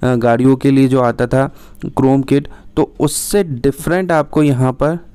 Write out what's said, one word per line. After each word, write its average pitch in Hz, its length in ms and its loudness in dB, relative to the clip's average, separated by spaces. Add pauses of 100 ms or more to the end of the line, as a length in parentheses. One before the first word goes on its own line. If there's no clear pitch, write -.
अ, 127 120 0
गाड़ियों 120 400 2
के 139 160 0
लिए 135 160 4
जो 127 140 2
आता 120 260 0
था 135 280 -2 (300)
क्रोम 135 360 0
किट, 139 260 -2 (300)
तो - 220 -2
उससे 196 440 -2
डिफरेंट 156 680 -4
आपको 151 320 0
यहाँ 131 280 2
पर 151 280 -2 (160)